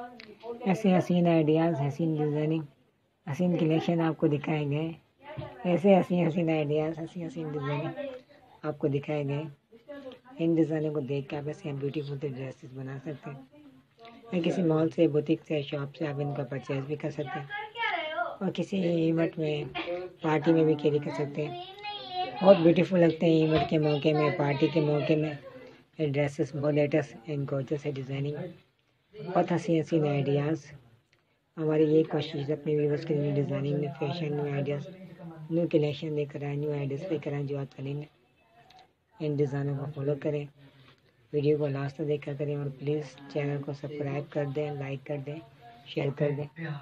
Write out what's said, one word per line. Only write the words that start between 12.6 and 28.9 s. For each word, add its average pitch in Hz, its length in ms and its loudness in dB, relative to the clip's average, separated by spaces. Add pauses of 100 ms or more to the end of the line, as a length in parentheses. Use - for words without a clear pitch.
बना 135 260 -10
सकते 147 320 -12
हैं, 135 180 -16 (880)
या 180 80 0
किसी 175 220 0
mall 160 260 4
से, 160 180 4
बुटीक 151 340 0
से, 147 220 -2
shop 143 280 -6
से 160 140 -6
आप 143 140 -4
इनका 143 240 -4
purchase 135 400 -6
भी 147 120 -6
कर 147 140 -4
सकते 139 280 -6
हैं 139 100 -10 (880)
और 185 160 -2
किसी 190 300 -2 (240)
event 165 320 2
में, 151 280 -2 (580)
पार्टी 156 280 4
में 160 140 6
भी 156 100 6
carry 147 220 2
कर 147 160 -6
सकते 143 280 -4
हैं। - 300 -10 (640)
बहुत 190 240 10
beautiful 170 420 6
लगते 165 260 4
हैं 160 200 6
event 156 240 4
के 160 100 4
मौके 151 320 2
में, 147 260 2
party 143 300 2
के 165 140 2
मौके 147 340 2
में। 151 140 0 (720)
ये 156 60 0
dresses 143 480 -2
बहुत 147 200 0
लेटेस्ट 147 560 0
and 139 200 -4
gorgeous 143 360 -4
है, 147 60 -2
designing 139 440 -6 (800)